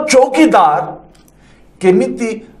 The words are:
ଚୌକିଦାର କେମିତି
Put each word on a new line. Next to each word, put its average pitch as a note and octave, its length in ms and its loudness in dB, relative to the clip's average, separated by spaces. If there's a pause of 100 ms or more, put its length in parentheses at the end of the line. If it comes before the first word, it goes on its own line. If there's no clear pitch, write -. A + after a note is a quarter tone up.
ଚୌକିଦାର A#3+ 760 2 (960)
କେମିତି A3 500 -2 (300)